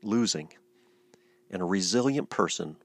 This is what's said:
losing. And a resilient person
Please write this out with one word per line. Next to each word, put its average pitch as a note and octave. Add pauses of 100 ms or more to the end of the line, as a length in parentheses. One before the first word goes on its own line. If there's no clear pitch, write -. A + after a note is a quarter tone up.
losing. A2 (960)
And F#2
a F#2
resilient G2+
person D#2+